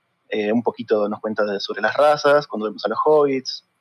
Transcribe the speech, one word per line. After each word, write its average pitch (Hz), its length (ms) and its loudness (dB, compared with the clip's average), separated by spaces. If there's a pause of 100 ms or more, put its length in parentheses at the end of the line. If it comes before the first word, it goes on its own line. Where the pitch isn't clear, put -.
(280)
eh, 107 240 -2
un 120 100 2
poquito 110 460 0
nos 107 120 -8
cuenta 107 240 -2
de, 101 160 -2
sobre - 220 -6
las 107 140 -2
razas, 147 500 4
cuando 107 200 -6
vemos - 180 -8
a 104 40 -2
los 110 160 -2
hobbits, 143 600 0 (160)